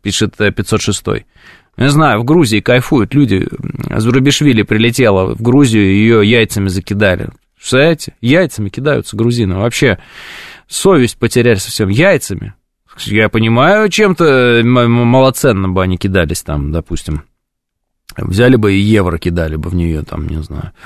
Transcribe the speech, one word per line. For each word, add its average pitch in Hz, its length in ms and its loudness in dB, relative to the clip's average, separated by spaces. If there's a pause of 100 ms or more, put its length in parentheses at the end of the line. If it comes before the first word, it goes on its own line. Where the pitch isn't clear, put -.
пишет, 101 380 -4
э, 104 100 2
пятьсот 107 300 -4
шестой. - 460 -4 (500)
Не 135 120 2
знаю, 143 320 2
в 117 40 -4
Грузии 127 360 2
кайфуют 127 540 0
люди. 117 360 0
М, - 500 -8
Зурабишвили 131 640 2
прилетела 110 720 0
в 107 60 -12
Грузию, 117 440 4
ее 107 360 4
яйцами 104 480 0
закидали. 95 640 -4 (300)
Представляете? 151 600 0
Яйцами 123 480 0
кидаются 131 460 -6
грузины. 113 400 0
Вообще 117 420 0 (680)
совесть 151 520 0
потеряли 117 380 0
совсем. 98 340 -4
Яйцами. 120 640 -2 (500)
Я 107 240 0
понимаю, 139 600 2
чем-то 139 720 2
м-, 123 200 2
м-, 120 240 2
малоценным 120 720 2
бы 92 80 0
они 92 160 -2
кидались 90 440 -2
там, 73 300 -6
допустим. 80 520 -6 (920)
Взяли 120 400 2
бы 107 160 0
и 98 60 2
евро 101 400 0
кидали 85 380 -4
бы 78 120 -6
в 90 60 -6
нее, 82 280 -2
там, - 240 -10
не 78 160 -8
знаю. - 300 -12 (120)